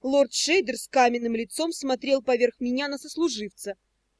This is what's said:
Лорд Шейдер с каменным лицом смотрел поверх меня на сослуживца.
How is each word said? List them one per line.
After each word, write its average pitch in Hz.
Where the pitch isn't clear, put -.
Лорд 277
Шейдер 294
с -
каменным 240
лицом 311
смотрел 269
поверх 240
меня 254
на 277
сослуживца. 220